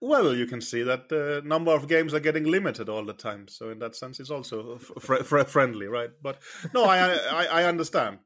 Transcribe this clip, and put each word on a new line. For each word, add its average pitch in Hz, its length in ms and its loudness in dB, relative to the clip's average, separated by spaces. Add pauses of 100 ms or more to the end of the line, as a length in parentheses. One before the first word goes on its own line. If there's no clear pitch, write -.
Well, 240 340 2
you 123 100 0
can 123 140 -8
see 120 240 -4
that 127 240 -2
the 147 360 -4
number 160 280 0
of 143 160 2
games 160 260 2
are 156 60 2
getting 156 240 0
limited 151 460 0
all 107 160 -4
the 107 80 -10
time. 104 340 -10
So 113 220 -14
in 110 100 -12
that 117 160 -10
sense, 131 240 -14
it's 131 100 -14
also 120 460 -10
f-, - 160 -20 (100)
fr-, 131 220 0
fr-, 143 200 4
friendly, 123 440 0
right? 120 220 -4 (120)
But 135 180 -8 (340)
no, 247 100 4
I, 185 320 6
I, 156 300 0
I 165 180 2
understand 160 640 0